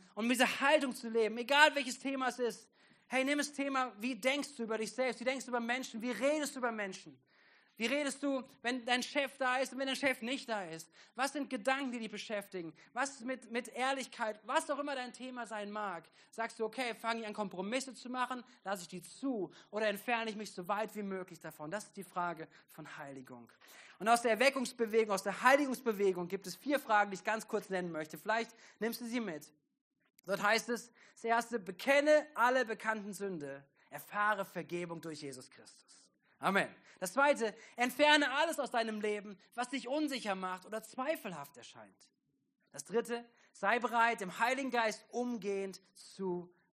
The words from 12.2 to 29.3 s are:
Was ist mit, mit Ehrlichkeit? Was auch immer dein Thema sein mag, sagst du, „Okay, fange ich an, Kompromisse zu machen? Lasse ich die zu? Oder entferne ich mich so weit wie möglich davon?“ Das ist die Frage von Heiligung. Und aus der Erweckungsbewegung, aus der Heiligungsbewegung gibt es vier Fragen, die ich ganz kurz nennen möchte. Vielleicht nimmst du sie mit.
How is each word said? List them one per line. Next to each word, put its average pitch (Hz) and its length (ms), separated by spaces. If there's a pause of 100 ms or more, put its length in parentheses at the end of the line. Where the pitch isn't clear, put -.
Was 269 180
ist 226 140
mit, 254 260
mit 240 160
Ehrlichkeit? 240 800
Was 247 260
auch 277 80
immer 285 160
dein 247 180
Thema 247 320
sein 208 280
mag, 196 360 (220)
sagst 226 300
du, 220 60
„Okay, 226 280
fange 226 280
ich 214 40
an, 208 80
Kompromisse 214 580
zu 214 160
machen? 254 360 (180)
Lasse 190 200
ich 165 60
die 180 140
zu? 220 480 (220)
Oder 214 160
entferne 226 420
ich 202 60
mich 208 160
so 180 160
weit 208 260
wie 208 80
möglich 185 380
davon?“ 156 280
Das 208 180
ist - 100
die 196 80
Frage 170 420 (220)
von - 280
Heiligung. 131 540 (480)
Und 196 100
aus 233 140
der 233 80
Erweckungsbewegung, 226 840
aus 196 120
der 190 180
Heiligungsbewegung 220 840
gibt 190 180
es 180 80
vier 277 240
Fragen, 208 320
die 190 60
ich - 80
ganz 220 240
kurz 202 220
nennen 180 200
möchte. 156 280
Vielleicht 226 340 (260)
nimmst 226 220
du 240 60
sie 233 120
mit. 170 320 (760)